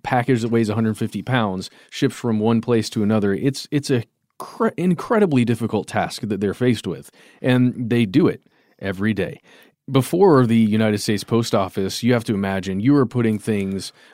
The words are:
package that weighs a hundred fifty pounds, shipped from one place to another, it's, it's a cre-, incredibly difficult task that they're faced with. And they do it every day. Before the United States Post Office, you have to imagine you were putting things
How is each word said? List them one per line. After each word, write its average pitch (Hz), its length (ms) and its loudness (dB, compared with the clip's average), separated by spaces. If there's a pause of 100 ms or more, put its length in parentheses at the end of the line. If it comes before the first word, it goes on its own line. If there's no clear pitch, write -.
package 123 380 0
that 117 80 -4
weighs 113 180 2
a 107 80 -2
hundred 110 200 0
fifty 107 260 -6
pounds, 104 460 -2 (220)
shipped 131 240 -2
from 113 240 -2
one 113 220 2
place 113 300 0
to 110 120 -2
another, 101 320 2
it's, 135 380 -4
it's 143 180 -2
a 123 140 0 (340)
cre-, - 380 -4
incredibly 180 680 2
difficult 110 440 -2
task - 340 -4
that 101 180 -4
they're 98 140 0
faced 123 320 0
with. 82 240 -10 (320)
And 123 480 0
they 120 160 2
do 135 220 2
it - 160 -4 (340)
every 98 340 -4
day. 95 280 -6 (500)
Before 135 560 4
the 113 100 4
United 107 420 2
States 104 260 -2
Post 117 280 -2
Office, 98 520 -2
you 120 80 4
have 120 120 2
to 110 100 -2
imagine 95 440 -4
you 120 140 2
were 139 140 4
putting 113 340 -2
things 98 520 -4 (220)